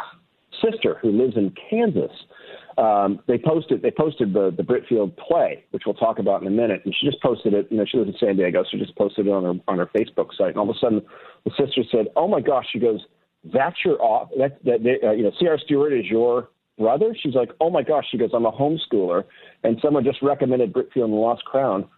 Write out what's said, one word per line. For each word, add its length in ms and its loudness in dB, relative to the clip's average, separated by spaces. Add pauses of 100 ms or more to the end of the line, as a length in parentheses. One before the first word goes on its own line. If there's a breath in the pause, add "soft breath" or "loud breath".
(640 loud breath)
sister, 380 0
who 100 2
lives 240 2
in 180 0 (160)
Kansas. 420 0 (680 loud breath)
Um, 500 2
they 100 2
posted, 440 0
they 100 0
posted 420 -2
the, 220 2
the 80 -4
Britfield 540 0
play, 540 -4
which 140 -8
we'll 100 -4
talk 240 0
about 220 0
in 60 -6
a 40 -2
minute. 340 0
And 140 -4
she 80 -2
just 140 -4
posted 320 0
it. 160 0
You 80 -2
know, 80 2
she 120 -4
lives 140 0
in 40 -12 (100)
San 120 2
Diego, 260 2
so 80 -6
she 80 -6
just 160 -8
posted 320 -2
it 40 2
on 120 0
her, 100 -2 (140)
on 100 0
her 100 -2
Facebook 500 -2
site. 120 2
And 80 -4
all 120 0
of 60 -4
a 40 -14
sudden, 220 2 (440 loud breath)
the 140 -2
sister 220 0 (100)
said, 240 2
"Oh 120 2
my 140 2
gosh!" 300 0
She 80 -6
goes, 220 0 (420)
"That's 400 0
your 180 2
au-, 360 2
that, 260 -2
that, 200 0
that, 200 2
uh, 80 4
you 120 2
know, 160 2
C 80 4
R 120 2
Stewart 340 0
is 120 0
your 440 0 (280)
brother?" 440 2
She's 140 -4
like, 140 2 (100)
"Oh 100 2
my 140 0
gosh!" 260 0
She 80 -6
goes, 160 0
"I'm 120 0
a 60 2
homeschooler, 760 0 (380 loud breath)
and 180 2
someone 240 2
just 160 -2
recommended 520 2
Britfield 320 0
and 80 0
the 40 2
Lost 280 0
Crown, 400 0 (120 soft breath)